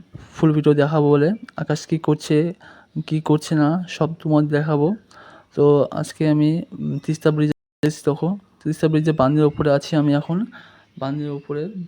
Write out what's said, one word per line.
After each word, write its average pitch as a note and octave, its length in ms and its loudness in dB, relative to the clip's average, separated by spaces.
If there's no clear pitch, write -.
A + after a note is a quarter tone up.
ফুল D#3+ 180 2
ভিডিও D3+ 220 4
দেখাবো D3 360 2
বলে, D3 220 4
আকাশ D#3 300 -4
কী E3 100 -2
করছে, D#3 560 0
কী D#3 140 -2
করছে D#3 340 0
না, D#3 340 0
সব D#3+ 240 -4
তোমাদের D3+ 360 0
দেখাবো। D3+ 460 0
তো C#3+ 360 4
আজকে - 380 -4
আমি, D3+ 320 2
উম, D3 260 -6
তিস্তা D#3 340 -2
ব্রিজে D3+ 560 -2
এসেছি। D#3 240 -2
দেখো, E3+ 260 -4
তিস্তা D#3 240 -2
ব্রিজে D#3 240 2
বাঁধের D3+ 320 2
ওপরে D3 280 0
আছি C#3+ 240 -2
আমি D3 180 2
এখন, E3 320 -2
বাঁধের D3 300 -6
ওপরে। C#3+ 400 -8